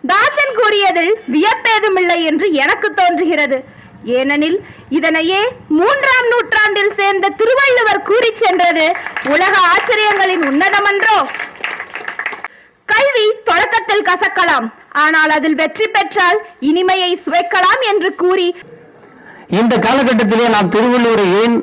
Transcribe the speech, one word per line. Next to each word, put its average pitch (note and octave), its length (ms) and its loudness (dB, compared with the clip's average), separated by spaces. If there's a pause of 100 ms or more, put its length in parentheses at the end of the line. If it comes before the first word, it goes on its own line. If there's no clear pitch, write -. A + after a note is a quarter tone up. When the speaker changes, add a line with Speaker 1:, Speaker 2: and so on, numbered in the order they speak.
(120)
Speaker 1:
தாசன் B4+ 460 0
கூறியதில் G4+ 560 0 (220)
வியப்பேதுமில்லை G4+ 800 0 (120)
என்று E4 180 -2 (160)
எனக்கு E4+ 260 -2 (100)
தோன்றுகிறது. D#4 600 0 (580)
ஏனெனில் D4 400 0 (400)
இதனையே E4 420 0 (380)
மூன்றாம் B4 560 2
நூற்றாண்டில் G#4 640 0
சேர்ந்த G4 420 0
திருவள்ளுவர் A#4+ 720 2
கூறி A#4 200 2 (140)
சென்றது F4 420 2 (480)
உலக F#4+ 200 2 (180)
ஆச்சரியங்களின் G4 800 0
உன்னதமன்றோ? G4+ 680 0 (1800)
"கல்வி B4 320 2 (240)
தொடக்கத்தில் G#4+ 600 0
கசக்கலாம், F4+ 580 -2 (380)
ஆனால் D#4 320 2
அதில் D4+ 260 0
வெற்றி F4+ 320 -2
பெற்றால் G4 440 2 (300)
இனிமையை F#4 420 0 (140)
சுவைக்கலாம்" F#4 680 0
என்று G4 200 0 (120)
கூறி, F4+ 260 2 (1080)
Speaker 2:
இந்த A#3 140 2 (120)
காலகட்டத்திலே A#3 680 2
நாம் G3+ 200 2
திருவள்ளுவரை A3+ 520 2 (160)
ஏன் A#3 220 2